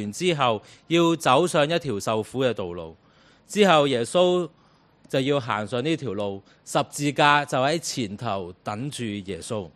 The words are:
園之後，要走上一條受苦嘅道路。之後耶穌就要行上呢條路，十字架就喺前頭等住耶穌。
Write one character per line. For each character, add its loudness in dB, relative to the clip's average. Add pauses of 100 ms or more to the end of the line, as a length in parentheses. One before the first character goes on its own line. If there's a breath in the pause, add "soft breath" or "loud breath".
園 -4
之 0
後， 0 (260 loud breath)
要 4
走 4
上 2
一 0
條 -4
受 0
苦 -4
嘅 2
道 -6
路。 -12 (500 soft breath)
之 4
後 6
耶 0
穌 2 (600 soft breath)
就 0
要 2
行 -2
上 -4
呢 0
條 -8
路， -6 (220 soft breath)
十 0
字 -4
架 4
就 -2
喺 0
前 -6
頭 -6 (120)
等 -8
住 -8
耶 -8
穌。 -8